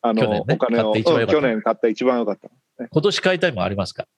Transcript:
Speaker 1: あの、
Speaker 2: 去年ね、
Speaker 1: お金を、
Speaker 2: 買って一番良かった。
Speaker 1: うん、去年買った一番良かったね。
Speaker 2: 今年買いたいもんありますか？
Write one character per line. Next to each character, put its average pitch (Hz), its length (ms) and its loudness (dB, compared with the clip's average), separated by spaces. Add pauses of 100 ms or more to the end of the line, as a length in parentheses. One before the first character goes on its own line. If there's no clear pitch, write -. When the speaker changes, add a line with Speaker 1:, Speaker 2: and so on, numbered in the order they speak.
Speaker 1:
あ 117 120 0
の、 110 100 2
Speaker 2:
去 120 60 2
年 107 180 -2
ね、 143 80 2
Speaker 1:
お - 40 -2
金 117 240 0
を、 107 100 0
Speaker 2:
買 107 80 2
っ 110 40 -4
て - 40 4
一 170 40 4
番 120 80 4
良 113 60 0
か 101 60 0
っ 151 40 4
た。 - 0 -
Speaker 1:
う - 20 4
ん、 147 40 0
去 131 60 2
年 110 140 -2
買 113 120 0
っ - 60 -6
た 117 80 2
一 110 160 -2
番 127 140 2
良 113 80 0
か 101 60 -2
っ 95 60 -6
た - 100 -20 (340)
ね。 - 80 -12
Speaker 2:
今 156 120 2
年 196 180 0
買 185 160 0
い - 20 -6
た 180 100 0
い 151 40 -2
も 95 100 -4
ん - 20 0
あ 92 40 -2
り 98 80 -4
ま 95 100 -2
す - 80 -14
か？ - 120 -10 (120)